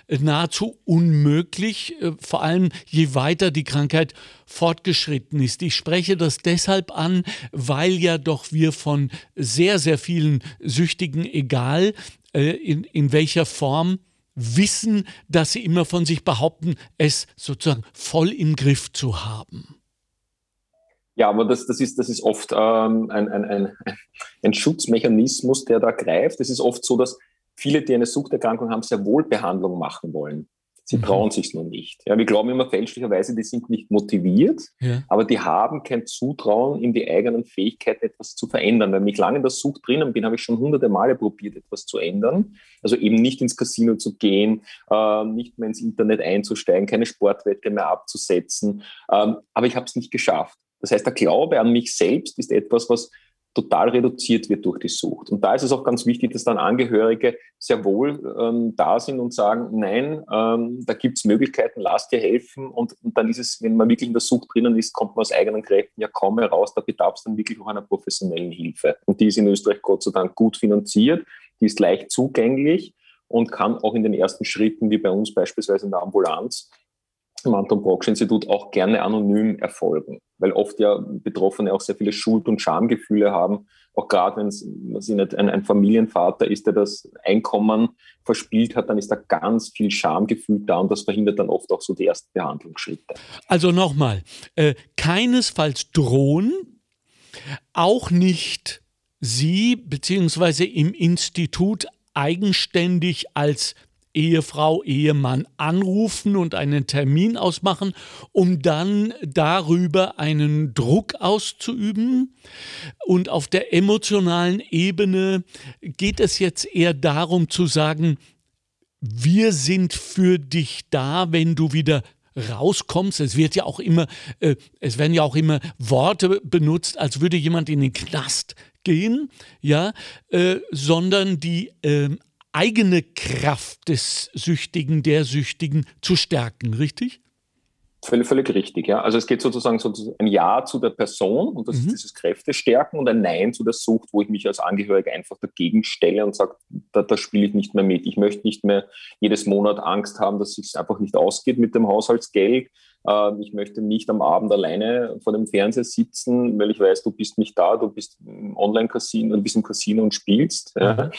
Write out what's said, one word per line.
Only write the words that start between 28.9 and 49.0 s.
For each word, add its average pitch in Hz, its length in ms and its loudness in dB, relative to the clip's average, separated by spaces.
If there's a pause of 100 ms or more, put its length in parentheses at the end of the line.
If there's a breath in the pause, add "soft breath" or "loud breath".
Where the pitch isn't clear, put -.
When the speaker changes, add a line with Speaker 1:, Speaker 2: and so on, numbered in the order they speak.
Speaker 2:
wohl 123 200 2
Behandlung 92 560 -2
machen 76 340 -10
wollen. 76 340 -8 (360)
Sie - 140 -2
Speaker 1:
Mhm. 117 40 -2
Speaker 2:
trauen 101 300 2
sich's - 240 -6
nur 82 100 -8
nicht. - 400 -14
Ja, 104 140 2
wir 113 60 2
glauben 107 240 2
immer 127 200 -2
fälschlicherweise, 110 640 -2
die 110 80 -4
sind 120 260 -8
nicht 113 200 -4
motiviert, 104 720 2 (180)
Speaker 1:
Ja. 123 300 -2
Speaker 2:
aber 107 160 4
die 107 140 2
haben 98 440 0
kein 117 220 -6
Zutrauen 131 800 -2
in 120 100 0
die - 160 -2
eigenen 117 360 0
Fähigkeiten, - 600 -4
etwas - 300 -12
zu - 120 -8
verändern. 107 460 2
Wenn 98 140 2
ich 101 100 -2
lange 104 200 2
in 135 60 0
der 131 60 0
Sucht 143 380 -6
drinnen 139 260 0
bin, 107 100 -2
habe 113 120 -2
ich - 80 -8
schon 117 160 -2
hunderte 131 280 2
Male 110 280 2
probiert, 104 420 -6
etwas - 300 -14
zu - 100 -8
ändern. 113 580 -2 (280 soft breath)
Also 113 120 2
eben 107 200 2
nicht 127 260 2
ins 123 160 -2
Casino 117 380 0
zu 104 220 -8
gehen, 107 440 2 (300 loud breath)
äh, 107 340 2
nicht 113 320 -8
mehr 113 100 -6
ins 110 140 -8
Internet 110 400 0
einzusteigen, 101 640 0
keine 113 220 0
Sportwette 101 640 -2
mehr 101 180 -2
abzusetzen. 98 920 -4 (280 loud breath)